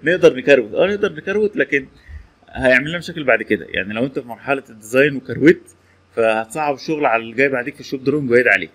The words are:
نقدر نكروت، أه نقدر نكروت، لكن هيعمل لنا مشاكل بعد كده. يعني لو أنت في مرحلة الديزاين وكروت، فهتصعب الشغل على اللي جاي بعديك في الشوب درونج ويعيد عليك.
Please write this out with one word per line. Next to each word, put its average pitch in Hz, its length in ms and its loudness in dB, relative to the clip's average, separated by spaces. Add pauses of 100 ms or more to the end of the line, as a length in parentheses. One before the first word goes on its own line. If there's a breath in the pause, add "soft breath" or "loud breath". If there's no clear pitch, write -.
نقدر 165 320 4
نكروت، 127 380 2
أه 170 120 2
نقدر 202 260 -2
نكروت، 202 440 -4
لكن 135 300 -2 (640 soft breath)
هيعمل 131 400 2
لنا 170 100 -6
مشاكل 170 260 -10
بعد 113 180 2
كده. - 260 -2
يعني 95 260 -6
لو 117 100 -4
أنت 139 140 -6
في 120 100 -10
مرحلة 131 420 -6
الديزاين 123 460 0
وكروت، - 600 0 (380 soft breath)
فهتصعب 113 600 -2
الشغل 147 320 -2
على 113 160 0
اللي 113 120 -12
جاي 135 140 2
بعديك 131 260 -6
في - 60 -20
الشوب 131 240 -10
درونج 139 260 -2
ويعيد 120 160 4
عليك. 95 280 2